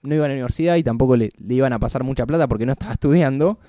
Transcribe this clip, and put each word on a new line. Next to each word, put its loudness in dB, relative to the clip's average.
no -4
iba 2
a 0
la -4
universidad 0
y 2
tampoco 2
le, 0
le -6
iban 2
a -2
pasar -4
mucha -4
plata 0
porque -2
no 0
estaba -8
estudiando, 2